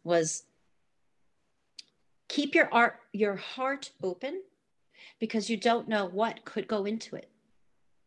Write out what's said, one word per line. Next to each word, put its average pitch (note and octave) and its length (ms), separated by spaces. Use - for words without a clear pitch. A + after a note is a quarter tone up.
was E3 400
keep D4 260
your D#4+ 180
art, A#3 260
your G3+ 240
heart C4+ 560
open, C4 400
because A3 300
you A3+ 80
don't A#3 320
know G#3 160
what G3 400
could - 220
go G3+ 180
into A3 300
it. - 140